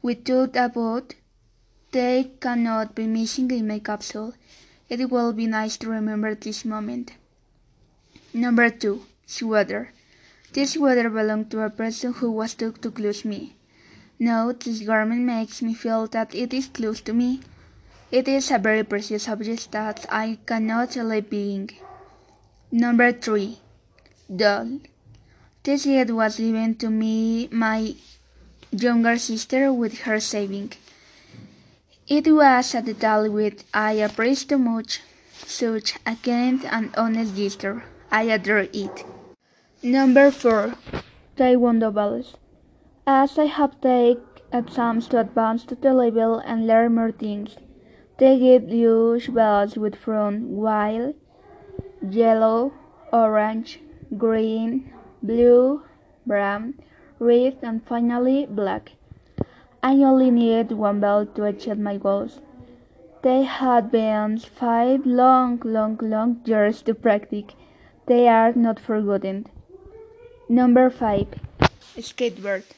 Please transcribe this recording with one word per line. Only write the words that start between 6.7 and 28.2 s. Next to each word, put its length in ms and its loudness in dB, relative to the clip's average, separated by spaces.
Number 340 2
two, 380 -4
sweater. 680 -4
This 200 -2
sweater 360 2
belonged 440 -2
to 100 -4
a 80 -4
person 420 -8
who 180 -4
was 220 -6
too, 200 -6
too 180 -10
close 320 -6
to 60 -6
me. 280 -10
Now, 340 0
this 280 -8
garment 420 -2
makes 400 -4
me 100 -4
feel 360 -4
that 260 -6
it 180 -6
is 140 -4
close 360 -8
to 120 -8
me. 260 0
It 180 0
is 220 0
a 80 0
very 260 2
precious 460 -6
object 420 -8
that 380 -8
I 340 -4
cannot 520 -4
let 340 -4
being. 400 -6
Number 420 4
three, 480 -4
doll. 520 -2
This 240 -2
gift 240 2
was 260 -2
given 380 -2
to 160 -6
me, 600 -2
my 440 -2